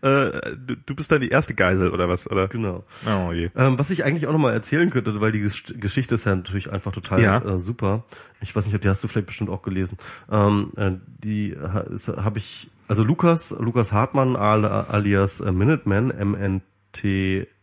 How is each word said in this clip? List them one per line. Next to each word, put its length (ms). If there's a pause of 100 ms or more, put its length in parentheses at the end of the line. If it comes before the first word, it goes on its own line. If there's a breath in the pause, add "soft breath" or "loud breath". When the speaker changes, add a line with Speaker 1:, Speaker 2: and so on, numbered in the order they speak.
Speaker 1:
äh, 540
du, 200 (100)
du 100
bist 160
dann 80
die 100
erste 260
Geisel 340
oder 180
was, 240
oder? 160
Speaker 2:
Genau. 380 (200 loud breath)
Speaker 1:
Oh 280
je. 220
Speaker 2:
Ähm, 220
was 120
ich 160
eigentlich 220
auch 40
nochmal 220
erzählen 380
könnte, 280
weil 140
die 80
Gesch-, 360
Geschichte 380
ist 100
ja 100
natürlich 360
einfach 220
total, 280
Speaker 1:
Ja. 180
Speaker 2:
äh, 200
super. 460 (340 loud breath)
Ich 160
weiß 100
nicht, 100
ob 60
die 80
hast 140
du 60
vielleicht 180
bestimmt 220
auch 120
gelesen. 360 (340 loud breath)
Ähm, 460
äh, 140 (300)
die 380
ha-, 200
ist, 280
hab 300
ich, 320 (180)
also 160
Lukas, 560
Lukas 320
Hartmann 460
al-, 280
alias, 760
äh, 100
Minuteman, 600
M 240
N 260 (320)
T 540 (160)